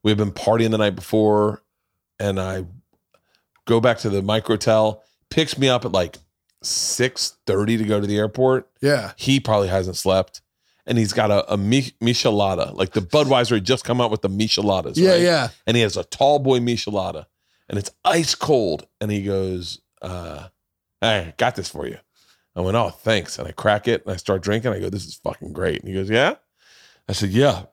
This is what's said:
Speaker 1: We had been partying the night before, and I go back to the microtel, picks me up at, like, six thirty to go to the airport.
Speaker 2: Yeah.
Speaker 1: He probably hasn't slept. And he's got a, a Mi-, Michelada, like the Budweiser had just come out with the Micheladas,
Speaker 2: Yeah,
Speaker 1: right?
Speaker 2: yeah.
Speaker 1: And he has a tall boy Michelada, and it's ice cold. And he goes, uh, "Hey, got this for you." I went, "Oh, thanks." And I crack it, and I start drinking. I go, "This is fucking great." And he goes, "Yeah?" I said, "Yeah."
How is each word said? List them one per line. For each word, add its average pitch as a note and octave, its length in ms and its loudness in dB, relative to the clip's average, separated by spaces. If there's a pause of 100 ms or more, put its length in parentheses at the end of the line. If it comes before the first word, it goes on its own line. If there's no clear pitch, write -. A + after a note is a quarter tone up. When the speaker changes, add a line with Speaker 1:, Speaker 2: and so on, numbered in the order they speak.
Speaker 1:
We G#2+ 80 2
had G#2 80 2
been G#2 140 0
partying A2+ 380 2
the A2 80 0
night G2+ 180 2
before, G#2+ 640 2 (560)
and G2 220 -2
I F#2 240 -6 (1000)
go A#2 140 4
back A#2 180 4
to G#2+ 120 -4
the G2 120 0
microtel, G#2+ 800 2 (280)
picks D#3 300 -2
me C3+ 100 2
up B2 160 2
at, F#2+ 80 -6
like, F#2 260 -2 (440)
six - 720 -4 (100)
thirty G#2 320 0
to A2 60 -2
go G#2 160 0
to G2+ 60 -4
the G#2 120 0
airport. B2+ 500 0 (140)
Speaker 2:
Yeah. C3+ 340 0
Speaker 1:
He C3+ 240 2
probably G#2 280 2
hasn't F#2 280 -2
slept. - 460 0 (440)
And A#2 120 0
he's G#2+ 140 0
got G#2+ 180 0
a, G2+ 220 2
a G#2 40 0
Mi-, A#2+ 360 0 (100)
Michelada, G#2 720 0
like - 180 -2
the A2 80 0
Budweiser B2+ 540 2
had G2+ 100 0
just B2 200 0
come B2 160 0
out A#2 100 2
with G#2+ 120 -2
the G2 80 -2
Micheladas, G2 680 -2
Speaker 2:
Yeah, F#3 160 4
Speaker 1:
right? F3 80 4
Speaker 2:
yeah. D#3+ 280 2 (180)
Speaker 1:
And A#2 100 2
he A#2+ 60 4
has G#2 140 0
a F2+ 80 -4
tall C#3+ 340 2
boy C3 200 2
Michelada, G#2 680 -4 (420)
and G2+ 100 -4
it's G2+ 120 -8 (140)
ice E3 300 2
cold. G#2+ 520 0 (140)
And G#2 100 -4
he G#2 120 -2
goes, F#2+ 580 -4 (220)
uh, E2+ 460 -12 (520)
"Hey, G2 360 0
got B2 180 0
this F#2 140 -10
for D2 180 -10
you." G#1+ 120 -12 (580)
I F2 60 -6
went, F#2+ 140 0
"Oh, A2 120 2
thanks." - 500 -2
And D#2+ 80 -8
I E2+ 60 -12
crack G#2 360 0
it, A#2 160 0
and G2 80 -8
I F#2 40 -6
start F#2 260 -2
drinking. G#2+ 300 -2
I F#2+ 80 -4
go, F#2 100 -6
"This F#2 160 -8
is - 80 -18
fucking - 380 -10
great." E2+ 280 -4
And - 80 -14
he F#2+ 60 -8
goes, F#2+ 160 -4
"Yeah?" C#3+ 240 2 (720)
I G2 40 -6
said, G2 180 -2
"Yeah." A2 420 2